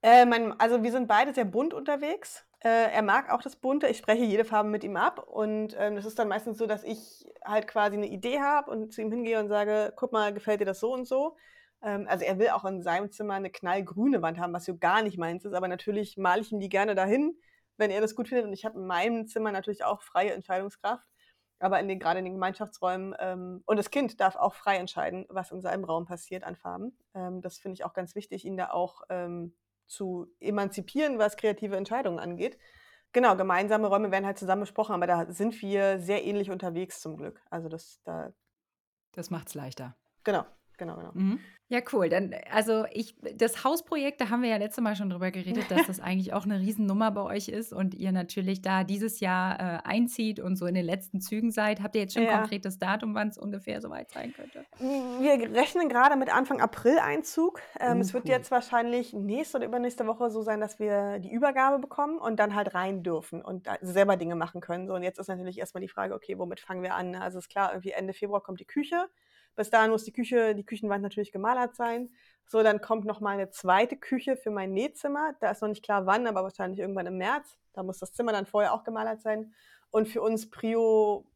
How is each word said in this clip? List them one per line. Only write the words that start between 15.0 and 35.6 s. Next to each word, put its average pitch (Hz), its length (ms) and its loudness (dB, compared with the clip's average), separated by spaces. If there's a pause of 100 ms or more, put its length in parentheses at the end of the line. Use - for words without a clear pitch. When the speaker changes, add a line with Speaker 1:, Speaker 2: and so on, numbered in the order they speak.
Speaker 1:
nicht 190 160 -2
meins 175 260 -4
ist, 202 100 -8
aber 180 140 0
natürlich 202 480 -4
male 190 260 2
ich 214 100 -8
ihm 208 80 -2
die 196 80 -6
gerne 202 260 2
dahin, 254 440 2 (380)
wenn 214 140 2
er 196 100 0
das 214 140 0
gut 202 140 -4
findet 240 180 0
und 202 60 -6
ich 196 120 -10
habe 220 140 -6
in 185 80 -8
meinem 220 400 0
Zimmer 220 260 -2
natürlich 196 320 -4
auch 208 180 0
freie 190 300 0
Entscheidungskraft, 196 720 -4 (520)
aber 190 220 2
in 196 80 -2
den, 190 100 -2
gerade 175 200 0
in 185 80 -4
den 185 80 -8
Gemeinschaftsräumen, 190 840 -4
ähm, 185 480 -8
und 214 120 2
das 208 120 -2
Kind 269 300 -2
darf 190 160 2
auch - 180 2
frei 196 220 0
entscheiden, 175 540 -6
was 185 200 -8
in 185 120 -12
seinem 185 220 -4
Raum 165 200 -2
passiert 180 400 -12
an 175 120 -12
Farben. 190 420 -12 (160)
Ähm, 185 260 -8
das 180 180 -12
finde 185 160 -10
ich - 100 -10
auch 180 100 -8
ganz 180 200 -6
wichtig, 196 300 -10
ihn 190 120 -8
da 180 140 -4
auch, - 380 -4
ähm, 175 480 -8 (300)
zu 185 400 -8 (140)
emanzipieren, 208 800 -2
was 208 180 2
kreative 208 400 -2
Entscheidungen 196 420 -4
angeht. 175 400 -6 (540)
Genau, 240 240 6
gemeinsame 196 520 2
Räume 202 240 4
werden 196 140 0
halt 196 120 -4
zusammen 190 240 0
besprochen, 214 320 -2
aber 175 120 0
da 170 260 2
sind 214 300 -2